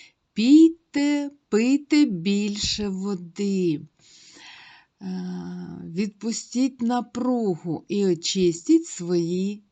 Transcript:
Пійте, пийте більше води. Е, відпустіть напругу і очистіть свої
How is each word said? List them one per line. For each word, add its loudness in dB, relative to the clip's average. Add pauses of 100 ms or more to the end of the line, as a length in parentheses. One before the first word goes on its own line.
(380)
Пійте, 4 (180)
пийте 2
більше -2
води. -4 (1200)
Е, -12 (880)
відпустіть -4
напругу -2
і 0
очистіть 2
свої -4